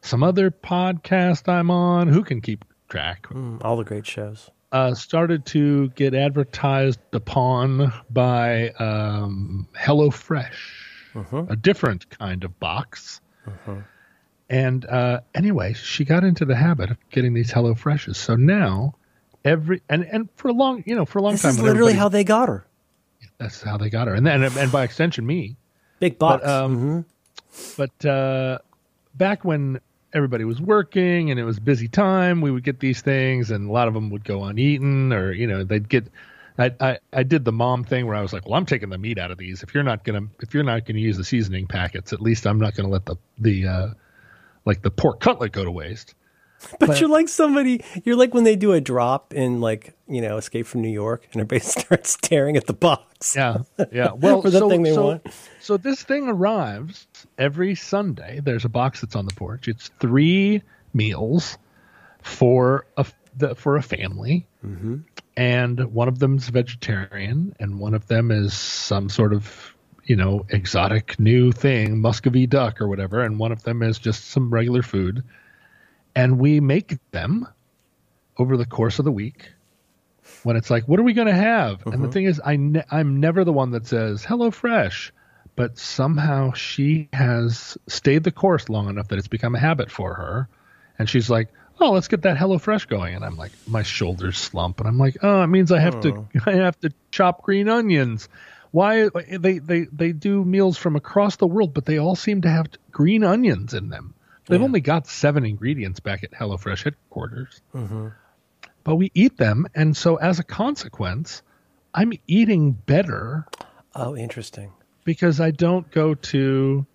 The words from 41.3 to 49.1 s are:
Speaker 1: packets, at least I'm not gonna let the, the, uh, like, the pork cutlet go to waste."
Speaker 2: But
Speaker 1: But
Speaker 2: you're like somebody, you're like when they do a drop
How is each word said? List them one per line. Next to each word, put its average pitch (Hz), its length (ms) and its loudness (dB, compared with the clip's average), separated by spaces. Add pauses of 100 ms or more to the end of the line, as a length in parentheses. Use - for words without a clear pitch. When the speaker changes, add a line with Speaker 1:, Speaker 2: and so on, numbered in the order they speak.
Speaker 1:
packets, 90 480 -6
at 107 80 -8
least 113 240 0
I'm 104 140 2
not 107 160 0
gonna 98 140 -4
let 95 180 -2
the, 90 80 -6 (240)
the, 98 280 2
uh, 92 200 -2 (800)
like, 101 180 0
the 98 80 0
pork - 280 0
cutlet 127 320 0
go 98 140 -6
to 87 60 -6
waste." 87 420 -12 (640)
Speaker 2:
But 302 80 6
Speaker 1:
But 285 140 2
Speaker 2:
you're 320 80 2
like 311 180 2
somebody, 277 560 0 (220)
you're 240 100 0
like 247 180 4
when 240 120 4
they 214 100 6
do 202 160 2
a 170 80 6
drop 127 540 -2